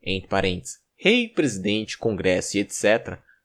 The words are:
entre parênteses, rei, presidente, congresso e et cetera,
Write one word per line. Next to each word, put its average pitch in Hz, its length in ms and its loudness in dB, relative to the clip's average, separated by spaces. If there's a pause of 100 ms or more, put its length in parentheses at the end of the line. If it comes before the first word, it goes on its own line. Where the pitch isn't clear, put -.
entre 95 280 -6
parênteses, 95 480 -2 (180)
rei, 233 320 2
presidente, 107 680 -2
congresso 92 600 0
e 101 40 2
et 101 100 -4
cetera, 104 500 0 (240)